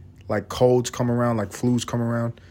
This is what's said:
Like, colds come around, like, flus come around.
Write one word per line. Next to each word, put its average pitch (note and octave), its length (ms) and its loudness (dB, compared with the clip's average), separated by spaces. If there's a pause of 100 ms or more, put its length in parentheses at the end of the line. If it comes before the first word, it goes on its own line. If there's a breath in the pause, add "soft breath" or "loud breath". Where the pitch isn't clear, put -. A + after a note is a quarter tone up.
(300 soft breath)
Like, G#2+ 200 -4
colds B2 400 4
come A#2+ 220 -2
around, A#2+ 260 0
like, G2 140 -4
flus B2 340 0
come A#2+ 160 -4
around. A#2 500 -2